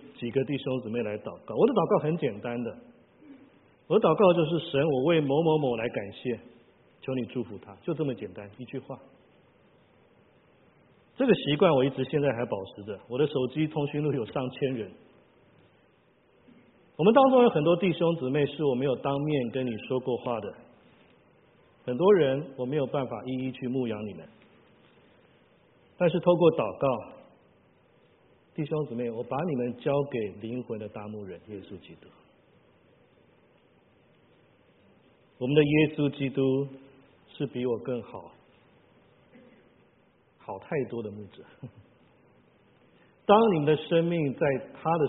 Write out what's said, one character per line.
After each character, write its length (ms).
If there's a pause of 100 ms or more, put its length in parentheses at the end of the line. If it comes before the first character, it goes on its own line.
(200)
几 100
个 140
弟 140
兄 240
姊 80
妹 140
来 160
祷 120 (140)
告。 100
我 120
的 60
祷 160
告 140
很 140
简 240
单 200
的， 160 (1120)
我 100
的 80
祷 80
告 200
就 100
是 160 (100)
：“神， 160
我 200
为 160
某 200
某 160
某 200
来 100
感 240
谢， 260 (640)
求 140
你 120
祝 140
福 160
他。” 240
就 120
这 100
么 100
简 200
单， 240
一 80
句 120
话。 220 (2250)
这 100
个 80
习 220
惯 160
我 140
一 60
直 120
现 180
在 120
还 120
保 120 (180)
持 80
着， 240
我 100
的 80
手 280
机 140
通 200
讯 160
录 80
有 140
上 240
千 240
人。 180 (2000)
我 80
们 80
当 160
中 120
有 80
很 140
多 140
弟 160
兄 240
姊 120
妹 160
是 200
我 100
没 80
有 140
当 240
面 300
跟 140
你 60 (160)
说 100
过 200
话 240
的， 120 (1300)
很 100
多 200
人 300 (120)
我 80
没 100
有 120
办 200
法 180
一 220
一 60
去 160
牧 180
养 200
你 60
们。 140 (1700)
但 140
是 100
透 160
过 180
祷 260
告， 80 (1700)
弟 100
兄 220
姊 80
妹， 160
我 120
把 140
你 180
们 220
交 160 (180)
给 80 (220)
灵 220
魂 160
的 100
大 180
牧 160
人 240
耶 140
稣 160
基 240
督。 60 (3250)
我 80
们 100
的 80
耶 320
稣 140
基 200
督 380 (640)
是 160
比 200
我 120
更 240
好、 300 (2000)
好 200
太 300
多 120
的 100
牧 160
者。 160 (180)
<laughs> 80 (1600)
当 140 (140)
你 60
们 60
的 120
生 260
命 300
在 120 (280)
他 240
的 120